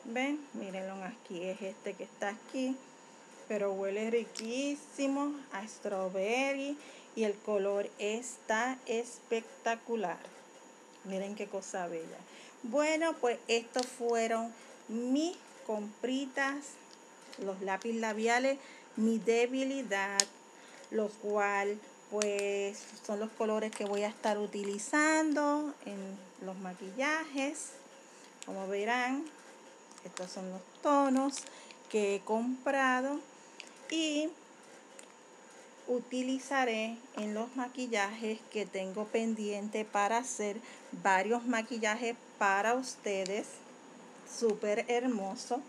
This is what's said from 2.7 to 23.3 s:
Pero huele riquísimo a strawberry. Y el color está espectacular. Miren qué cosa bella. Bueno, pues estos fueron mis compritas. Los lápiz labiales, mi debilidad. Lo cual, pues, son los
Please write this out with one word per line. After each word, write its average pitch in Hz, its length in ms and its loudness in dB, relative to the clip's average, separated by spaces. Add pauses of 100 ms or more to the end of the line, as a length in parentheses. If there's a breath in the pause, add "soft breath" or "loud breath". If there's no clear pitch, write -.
Pero 202 240 2
huele 196 400 0
riquísimo 277 1200 0 (200)
a 202 120 -6
strawberry. 220 1120 0 (380 loud breath)
Y 220 80 2
el 208 120 2
color 202 640 2
está 226 880 0
espectacular. 226 1300 -2 (840)
Miren 196 300 -4
qué 208 120 -6
cosa 190 400 -4
bella. 170 300 -6 (460 loud breath)
Bueno, 311 500 4
pues 240 340 2
estos 233 400 2
fueron 226 680 2 (360 loud breath)
mis 262 480 2 (280)
compritas. 262 920 0 (800)
Los 196 240 -4
lápiz 196 320 0
labiales, 226 680 2 (380 loud breath)
mi 220 220 4
debilidad. 233 1000 2 (720 loud breath)
Lo 214 160 4
cual, 208 720 2 (320)
pues, 202 720 0 (220)
son 208 140 -2
los 220 120 -4